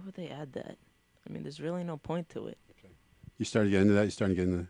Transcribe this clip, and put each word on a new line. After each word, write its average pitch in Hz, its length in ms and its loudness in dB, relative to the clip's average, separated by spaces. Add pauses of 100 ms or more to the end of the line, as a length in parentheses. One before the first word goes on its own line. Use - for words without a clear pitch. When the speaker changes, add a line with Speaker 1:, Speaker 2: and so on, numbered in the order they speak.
Speaker 1:
would 190 120 -14
they 175 140 -10
add 139 240 -12
that? - 240 -12 (480)
I - 60 -14
mean, 160 120 -10
there's 147 180 -14
really 175 240 -6
no 170 120 -8
point 160 320 -6
to - 180 -10
it. - 100 -14 (140)
Speaker 2:
Okay. - 220 -20 (440)
You 113 80 -2
started 107 260 4
getting 98 160 6
into 104 80 8
that? 104 100 6
You 95 60 0
started 98 240 0
getting 90 220 2
the 87 120 -4